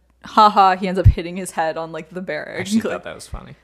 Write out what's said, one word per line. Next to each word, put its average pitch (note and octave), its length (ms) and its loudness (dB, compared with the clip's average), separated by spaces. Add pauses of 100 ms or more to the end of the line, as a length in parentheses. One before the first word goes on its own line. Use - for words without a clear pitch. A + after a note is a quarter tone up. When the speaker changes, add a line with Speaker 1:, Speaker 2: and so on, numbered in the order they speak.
(240)
Speaker 1:
haha, G3 520 4
he F#3+ 120 -4
ends F#3 100 -4
up F3 60 2
hitting F3 320 2
his F#3 140 -10
head D#3+ 260 -4
on, D#3+ 160 -10
like, E3 160 -14
the F#3 140 -14
barracks. D3+ 340 -10
Speaker 2:
I - 60 -8
actually G3+ 180 0
Speaker 1:
Like, G#3 120 -4
Speaker 2:
thought - 120 -10
that - 100 -12
was - 140 -18
funny. - 360 -16